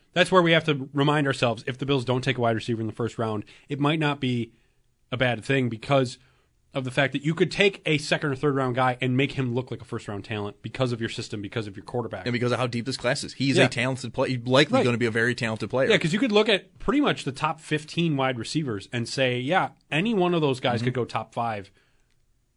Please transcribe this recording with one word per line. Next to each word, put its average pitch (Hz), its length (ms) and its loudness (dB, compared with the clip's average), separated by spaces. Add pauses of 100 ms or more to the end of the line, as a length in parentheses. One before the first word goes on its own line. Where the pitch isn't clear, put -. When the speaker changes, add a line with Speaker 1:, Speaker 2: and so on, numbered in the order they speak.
(120)
Speaker 1:
that's 175 180 2
where 180 120 6
we 165 100 6
have 160 120 4
to 135 280 -2
remind 147 340 4
ourselves, 123 400 0
if 127 120 -8
the 139 80 -6
Bills 135 180 2
don't 127 180 0
take 131 140 0
a 123 60 -4
wide 117 140 2
receiver 110 260 -4
in 113 40 -4
the 107 60 -6
first 113 260 -4
round, 107 260 -2 (260)
it 139 100 -4
might 147 200 2
not 147 200 0
be 123 320 -2 (580)
a 127 60 -6
bad 120 280 0
thing 131 260 2
because 127 480 0 (560)
of 135 100 -4
the 131 60 -6
fact 135 220 0
that 147 100 -4
you 160 120 0
could 170 160 0
take 196 360 0
a 156 120 2
second 156 320 -2
or 135 40 -2
third 139 200 0
round 131 200 0
guy 127 260 2
and 127 160 0
make 139 160 2
him 127 220 -4
look 127 160 -4
like 113 120 -10
a - 20 -16
first - 240 -10
round 101 160 -8
talent 104 380 -6
because 123 280 -2
of 120 100 -4
your 110 100 -2
system, 110 320 -8
because 101 240 -6
of 101 100 -12
your - 80 -16
quarterback. 113 420 -6
Speaker 2:
And 120 60 -2
because 120 180 0
of 120 80 0
how 123 80 0
deep 117 200 -4
this 131 100 -4
class 131 280 0
is. - 100 -12
He's 135 240 2
Speaker 1:
Yeah. 175 80 8
Speaker 2:
a - 20 2
talented 123 460 -4
player. 131 160 0
He's 123 160 -4
likely 131 320 4
Speaker 1:
Right. 233 60 2
Speaker 2:
gonna 120 140 4
be 120 80 2
a 113 40 2
very 117 240 2
talented 110 360 -4
player. 127 200 2
Speaker 1:
Yeah, 196 80 4
'cause 160 160 0
you 220 40 0
could 226 140 0
look 214 160 4
at - 300 0
pretty 254 240 0
much 202 220 0
the 139 80 -4
top 156 280 -4
fifteen 160 560 -2
wide 131 220 0
receivers 110 540 -4
and 120 160 -2
say, 127 300 0
yeah, 143 320 0 (200)
any 185 240 0
one 180 200 2
of 170 60 2
those 135 200 2
guys 120 200 0
Speaker 2:
Mm-hmm. 117 60 -4
Speaker 1:
could 123 80 0
go 117 100 -2
top 113 300 -6
five, 113 360 -4 (840)